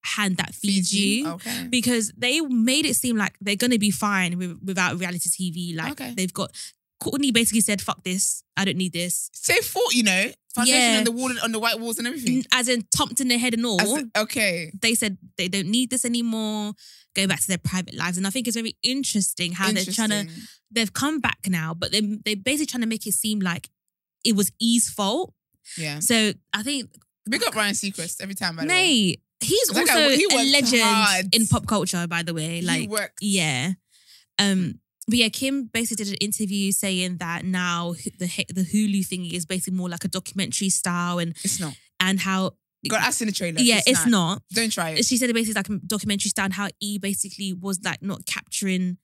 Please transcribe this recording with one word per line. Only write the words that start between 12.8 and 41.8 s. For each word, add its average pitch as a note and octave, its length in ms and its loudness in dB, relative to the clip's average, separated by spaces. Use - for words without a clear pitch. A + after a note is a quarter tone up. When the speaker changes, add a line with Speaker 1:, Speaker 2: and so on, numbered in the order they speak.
Speaker 1:
thumped - 260 0
in B3+ 60 0
their A#3+ 100 4
head A#3 160 0
and A#3 120 0
all. G#3 140 2
Speaker 2:
As G#3 120 2
in, C4+ 260 -2
okay. F#3+ 540 -2
Speaker 1:
They A3+ 140 4
said G#3 220 -2
they F#3 100 -2
don't F#3 200 -2
need A#3 240 0
this B3+ 120 -2
anymore, A3 680 -2
going F#3+ 120 2
back F#3 140 0
to - 60 -2
their F3+ 120 0
private F#3 340 -4
lives. F3 240 -4
And F#3+ 80 -2
I G3 60 -2
think A#3+ 160 -4
it's A3+ 100 -2
very A3+ 240 -6
interesting G#3 680 -2
how F#3+ 200 0
they're F#3+ 140 0
trying G#3+ 240 0
to, G#3 120 2
Speaker 2:
Interesting. F3 260 -10
Speaker 1:
they've A3 200 0
come D4+ 280 0
back A#3 260 0
now, E3 300 -2
but E3+ 160 -6
they, G#3 100 2
they're G#3+ 340 -2
basically C4+ 300 -2
trying B3+ 160 -4
to A3+ 60 0
make A3+ 180 -4
it G3 80 -2
seem G#3+ 280 -2
like F3 280 -2
it A3 100 4
was G3 240 2
E's A#3 300 2
fault. A3 460 -2
Speaker 2:
Yeah. D3+ 220 -6
Speaker 1:
So G#3+ 340 2
I G#3 100 -2
think C4+ 260 -6
Speaker 2:
Big C#4 160 -2
up - 80 -2
Ryan G#3 220 2
Seacrest F3+ 460 -6
every G3 120 -8
time, F3+ 220 -6
by E3 80 -6
the D4 60 -2
way. F4+ 40 2
Speaker 1:
Mate, D4+ 480 4
he's G#4 260 2
Speaker 2:
That - 180 2
guy, D#4+ 200 6
Speaker 1:
also C#4 100 6
Speaker 2:
he D#4 80 6
Speaker 1:
a G4 120 4
Speaker 2:
worked C4+ 140 4
Speaker 1:
legend B3+ 320 4
Speaker 2:
hard. G#3 540 4
Speaker 1:
in A3+ 100 4
pop - 220 2
culture, F#3 400 0
by E3+ 160 -2
the E3+ 100 -4
way. E3 280 -4
Speaker 2:
He F3+ 40 -4
Speaker 1:
Like, E3+ 240 0
Speaker 2:
worked. G#3 320 -4
Speaker 1:
yeah. E3+ 520 2
Um, F#3+ 400 2
but A3+ 100 2
yeah, A3+ 100 6
Kim C4+ 420 -2
basically A3+ 320 -2
did G3+ 100 -4
an - 60 -8
interview G3 540 0
saying F#3 460 -2
that E3+ 260 -6
now F3 520 -2
h-, - 220 -10
the F3+ 60 -4
h-, - 240 -4
the F#3 140 -2
Hulu G3+ 440 0
thingy F3+ 240 -6
is F3 140 -6
basically F#3 320 -4
more F3+ 100 -2
like E3+ 160 -8
a F#3+ 60 -4
documentary F#3 580 -4
style F3 520 0
and E3+ 140 -4
Speaker 2:
It's G3 160 -2
not. D3 160 -8